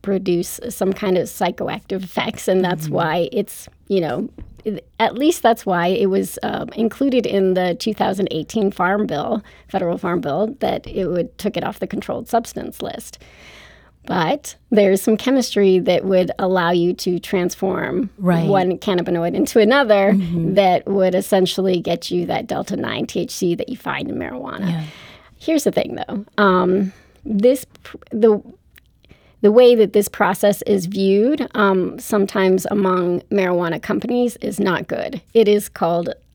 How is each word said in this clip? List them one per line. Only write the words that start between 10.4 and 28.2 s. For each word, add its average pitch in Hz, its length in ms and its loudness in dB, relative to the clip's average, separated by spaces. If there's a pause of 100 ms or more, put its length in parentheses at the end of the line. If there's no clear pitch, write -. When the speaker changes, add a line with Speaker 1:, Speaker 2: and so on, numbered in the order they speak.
Speaker 1:
that - 260 -4
it 185 220 -4
would, 175 280 -4
took 208 200 -4
it 170 80 -4
off - 160 -8
the 190 80 -6
controlled - 400 -8
substance - 520 -4
list. - 380 -12 (880)
But 180 480 -2 (160)
there's 196 320 4
some 220 140 2
chemistry 202 640 2
that 175 240 0
would 185 340 2
allow 185 320 0
you 175 240 2
to 180 240 -4
transform 180 920 -4 (100)
Speaker 2:
Right. 180 300 2
Speaker 1:
one 180 300 2
cannabinoid 175 560 -2
into 277 240 2
another 214 540 4
Speaker 2:
Mm-hmm. 175 420 0
Speaker 1:
that 185 320 4
would 185 300 2
essentially 185 640 0
get 170 320 -4
you 175 140 0
that 175 200 -4
Delta 185 300 -4
nine 117 300 -4
T - 140 -4
H - 120 -6
C 170 240 0
that - 120 -10
you 247 80 -8
find - 320 -6
in - 80 -6
marijuana. 220 540 -6
Speaker 2:
Yeah. 160 140 -4 (540)
Speaker 1:
Here's 311 260 0
the 196 80 2
thing, - 240 -2 (100)
though. 202 180 -8 (140)
Um, 190 540 2 (320)
this 240 420 2 (160)
pr-, - 140 -20 (160)
the, 214 280 4 (1000)